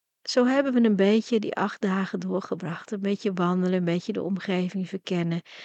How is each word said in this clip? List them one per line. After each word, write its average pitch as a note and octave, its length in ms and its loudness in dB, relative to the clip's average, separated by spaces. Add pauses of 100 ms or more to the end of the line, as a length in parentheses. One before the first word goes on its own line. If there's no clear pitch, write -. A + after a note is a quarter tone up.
(300)
Zo B3 160 4
hebben C4+ 280 2
we A#3+ 100 6
een G#3+ 120 6
beetje G#3+ 440 4
die G#3+ 160 -4
acht - 260 -4
dagen F#3+ 380 -2
doorgebracht. F3+ 720 -6
Een G3+ 100 -6
beetje G3 320 -2
wandelen, F3+ 440 2
een F3+ 80 0
beetje F3 280 -2
de - 100 -4
omgeving F#3 680 -2
verkennen. F3 520 -2 (240)